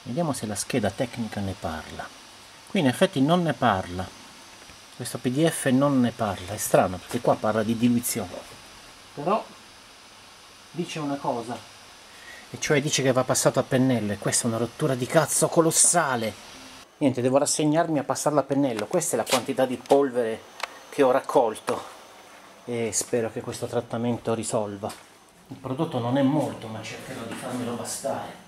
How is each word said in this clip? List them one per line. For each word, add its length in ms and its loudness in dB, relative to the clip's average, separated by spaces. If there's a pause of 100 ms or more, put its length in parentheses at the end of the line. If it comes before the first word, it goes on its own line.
Vediamo 280 -2
se 140 -4
la 100 -6
scheda 340 -2
tecnica 520 -6
ne 180 -4
parla. 480 -10 (640)
Qui 100 0
in 80 4
effetti 320 2
non 240 4
ne 80 0
parla, 560 0 (880)
questo 220 -8
P 140 0
D 180 2
F 160 -4
non 340 4
ne 120 4
parla, 420 -4
è 40 -8
strano 380 4
perché 240 -6
qua 160 2
parla 260 0
di 160 0
diluizione, 640 0 (760)
però 280 -2 (1300)
dice 280 -6
una 180 -4
cosa, 400 -4 (920)
e 100 -10
cioè 200 2
dice 220 0
che 80 4
va 140 4
passato 340 2
a 40 2
pennello, 500 2
e 40 -4
questa 280 -2
è 20 2
una 120 -2
rottura 360 -2
di 120 -4
cazzo 420 2
colossale. 840 2 (680)
Niente, 200 4
devo 180 4
rassegnarmi 640 2
a 60 -4
passarla 340 2
a 40 2
pennello. 420 0
Questa 300 -2
è 20 2
la 80 0
quantità 400 0
di 100 -4
polvere 800 0 (340)
che 140 2
ho 80 6
raccolto 720 2 (840)
e 260 -4
spero 400 -2
che 100 -8
questo 260 -8
trattamento 680 -2
risolva. 580 -4 (560)
Il 100 -14
prodotto 420 -4
non 180 0
è 60 4
molto, 420 0
ma 160 -10
cercherò 460 -12
di 80 -10
farmelo 380 -6
bastare. 600 -6 (140)